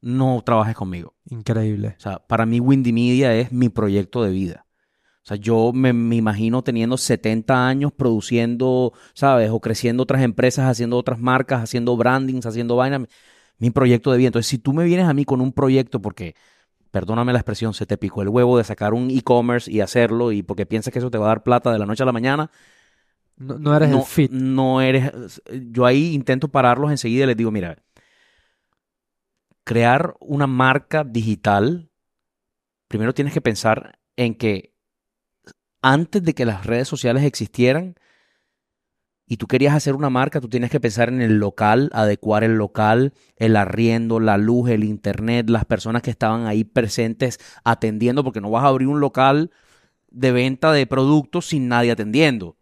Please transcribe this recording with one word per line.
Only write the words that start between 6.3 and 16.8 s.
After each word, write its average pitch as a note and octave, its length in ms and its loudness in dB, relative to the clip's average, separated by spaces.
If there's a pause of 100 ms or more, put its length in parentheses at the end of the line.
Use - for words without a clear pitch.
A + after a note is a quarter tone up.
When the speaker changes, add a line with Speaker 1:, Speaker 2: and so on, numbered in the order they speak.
Speaker 1:
teniendo A#2 340 -2
setenta A#2+ 720 0
años C#3 240 -2
produciendo, A#2+ 1000 0 (220)
¿sabes? B2 360 2
O A2+ 100 -2
creciendo A#2+ 440 -2
otras C3+ 180 0
empresas, B2+ 460 2
haciendo A#2+ 300 0
otras B2 220 -4
marcas, B2+ 420 0
haciendo A#2+ 340 -2
brandings, B2+ 500 0
haciendo A#2 300 -2
vaina. C3 240 0
Mi, A#2+ 60 -8 (520)
mi A#2 120 0
proyecto B2 420 2
de B2 60 4
vida. B2+ 100 4
Entonces, A2+ 220 -2
si B2+ 80 -2
tú C3+ 140 -2
me E3 120 0
vienes F3 240 2
a C#3+ 60 2
mí C#3+ 100 0
con C3 160 0
un B2+ 120 0
proyecto C3 500 0
porque, F2+ 320 -10 (560)